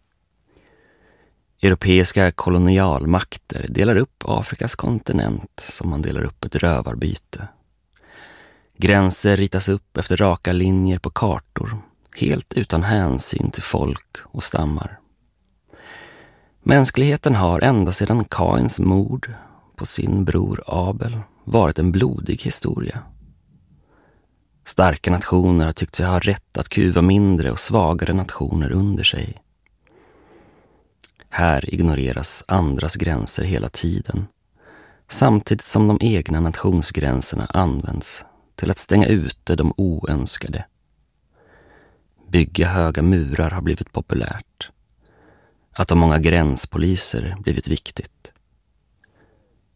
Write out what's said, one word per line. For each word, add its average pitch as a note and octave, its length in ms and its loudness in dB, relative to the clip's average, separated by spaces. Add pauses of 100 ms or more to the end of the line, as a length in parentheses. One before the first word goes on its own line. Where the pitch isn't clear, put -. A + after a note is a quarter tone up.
(1600)
Europeiska F#2 680 4
kolonialmakter F2+ 1400 0
delar G#2+ 260 2
upp - 320 -2
Afrikas - 480 -4
kontinent F2 840 -4
som - 300 -6
man D2 120 -2
delar - 220 -4
upp - 220 -8
ett - 100 -4
rövarbyte. D2+ 920 -4 (1300)
Gränser G2+ 600 4
ritas F#2+ 320 0
upp - 280 -4
efter F#2 200 -2
raka F2+ 360 2
linjer F#2 460 2
på - 100 -8
kartor, - 720 -4 (340)
helt - 380 -2
utan F2 300 -2
hänsyn F#2 680 0
till - 120 -8
folk - 600 -4
och - 200 -10
stammar. D2+ 560 -4 (1600)
Mänskligheten C#3 720 2
har F2 260 2
ända G#2+ 300 4
sedan A2 340 0
Kains - 540 0
mord G2 540 0 (420)
på - 100 -10
sin G2 400 -2
bror F2+ 420 -2
Abel A2 520 -4 (240)
varit G#2 360 2
en F2 120 2
blodig - 520 -2
historia. - 600 -4 (1600)
Starka F2+ 480 2
nationer F2+ 540 2
har D#2+ 80 0
tyckt - 220 -6
sig - 100 0
ha F2+ 140 2
rätt - 380 -4
att - 120 -4
kuva F2+ 320 2
mindre F#2 500 4
och - 80 -4
svagare E2+ 540 0
nationer D#2 580 -2
under F#2+ 320 0
sig. - 340 -2 (1900)
Här E2 440 -2
ignoreras C#2+ 760 -2
andras D#2+ 480 0
gränser - 480 -2
hela C#2 260 -4
tiden, F#2+ 580 -4 (800)
samtidigt A2 580 2
som G#2+ 220 2
de G#2 140 2
egna F#2 380 0
nationsgränserna D#2+ 1080 -2
används - 800 -2 (300)
till - 160 -2
att G2 60 -4
stänga G2+ 300 2
ute F2 480 -2
de D#2+ 220 2
oönskade. D#2 880 -2 (1600)
Bygga E2+ 400 2
höga E2 340 0
murar D#2+ 480 2
har F2+ 120 -6
blivit D#2 300 -4
populärt. - 800 -6 (1040)
Att - 160 -2
ha F2 80 6
många D#2+ 220 6
gränspoliser E2 1200 0
blivit - 280 -4
viktigt. - 680 -8 (1400)